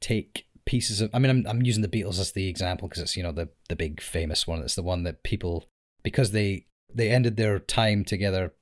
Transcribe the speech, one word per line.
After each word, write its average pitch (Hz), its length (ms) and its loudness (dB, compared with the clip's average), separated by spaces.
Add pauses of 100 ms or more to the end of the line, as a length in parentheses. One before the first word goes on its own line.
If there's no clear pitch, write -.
take - 460 -4 (180)
pieces 110 360 0
of, 110 120 0
I 120 60 2
mean, 131 120 6
I'm, 131 160 4
I'm 117 160 0
using 113 200 2
the 104 60 0
Beatles 98 320 -2
as 95 120 -2
the 95 160 -2
example 90 400 -4
'cause 87 140 -8
it's, - 140 -4
you 92 60 -4
know, 85 100 -4
the, 80 160 -4 (200)
the 82 80 -4
big 78 240 -4
famous 78 460 -2
one. 82 160 -4
It's - 140 -4
the 92 60 -4
one 87 220 0
that 85 200 -6
people, 85 440 -2 (340)
because 113 300 2
they, 101 340 0 (260)
they 117 180 2
ended 117 260 4
their 107 220 2
time 104 460 2
together 95 580 0